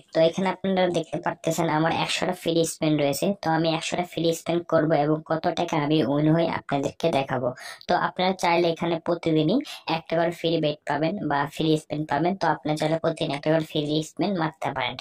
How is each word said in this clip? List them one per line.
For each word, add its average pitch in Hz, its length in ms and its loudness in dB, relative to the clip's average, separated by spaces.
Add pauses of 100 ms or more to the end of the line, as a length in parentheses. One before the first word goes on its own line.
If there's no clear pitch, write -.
(140)
তো - 80 -2
এখানে 185 280 2
আপনারা 185 380 2
দেখতে 170 300 -2
পারতেছেন 165 520 -2
আমার 160 220 4
একশোটা - 420 -2
ফ্রি 170 320 0
স্পিন 156 320 0
রয়েছে। 143 280 0 (160)
তো - 80 -4
আমি 160 200 2
একশোটা 165 340 0
ফ্রি 165 300 0
স্পিন 170 260 -2
করব 160 340 2
এবং 151 320 2
কত 160 220 -2
টাকা 170 300 -2
আমি 151 260 2
উইন 143 320 2
হই 165 120 4
আপনাদেরকে - 640 -2
দেখাবো। 135 380 -2 (380)
তো 180 80 2
আপনারা 180 380 0
চাইলে 175 360 2
এখানে 165 300 -2
প্রতিদিনই 165 600 0 (280)
একটা 165 300 -4
করে 170 140 2
ফ্রি 165 200 -2 (100)
বেট 147 180 0 (100)
পাবেন 160 380 -2
বা 143 180 0
ফ্রি 156 320 0
স্পিন 151 280 -6
পাবেন। 160 300 0
তো 180 120 -2
আপনারা 156 300 0
চাইলে 156 220 0
প্রতিদিন 156 360 -2
একটা 151 160 -2
করে 156 120 2
ফ্রি 151 400 -2
স্পিন 180 340 -4
মারতে 156 380 -4
পারেন। 123 260 -4